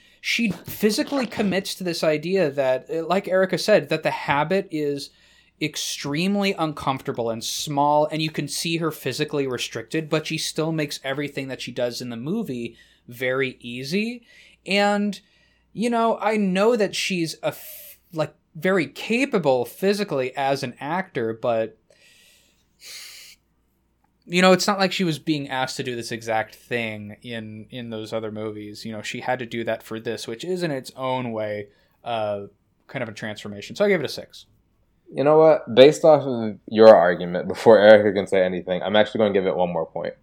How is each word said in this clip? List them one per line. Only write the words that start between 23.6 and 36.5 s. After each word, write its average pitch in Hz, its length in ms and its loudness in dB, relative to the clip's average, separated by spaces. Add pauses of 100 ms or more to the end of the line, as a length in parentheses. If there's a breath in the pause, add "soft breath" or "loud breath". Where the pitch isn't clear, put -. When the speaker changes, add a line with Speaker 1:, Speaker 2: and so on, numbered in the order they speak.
Speaker 1:
you 180 160 2
know, 185 100 8
it's 185 140 4
not 202 120 0
like 190 140 0
she 190 120 -2
was 156 140 -2
being 143 300 -4
asked 131 300 -4
to 143 40 -6
do 123 140 -6
this 117 160 -8
exact 110 420 -4
thing 107 680 -8
in, 110 480 -12
in 120 200 -12
those 110 220 -10
other 110 180 -6
movies. 107 540 -10
You 113 80 -10
know, 107 100 -10
she - 180 -10
had 127 180 -4
to 123 80 -10
do 117 180 -6
that 110 180 -4
for 113 160 -10
this, 113 300 -8
which 113 160 -10
is 175 180 -4
in 170 80 -4
its 131 260 -8
own 127 360 -4
way, 107 360 -6 (360)
uh, 107 380 -4 (460)
kind 131 140 -8
of 113 60 -8
a 110 40 -14
transformation. 107 600 -12
So 202 100 0
I 208 40 2
gave 185 120 2
it 131 60 -6
a - 40 -4
six. - 360 -16 (640)
Speaker 2:
You 135 140 -4
know 151 140 6
what? 156 360 4
Based 147 300 8
off 147 200 8
of 113 340 -6 (100)